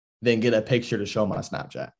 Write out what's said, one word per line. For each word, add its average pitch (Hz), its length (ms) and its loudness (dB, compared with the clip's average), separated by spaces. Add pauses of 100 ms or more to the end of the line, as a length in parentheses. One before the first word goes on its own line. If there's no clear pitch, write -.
(220)
than 117 180 4
get 117 140 2
a 110 80 2
picture 120 360 0
to 101 80 -4
show 107 200 0
my 95 140 -2
Snapchat. - 600 -10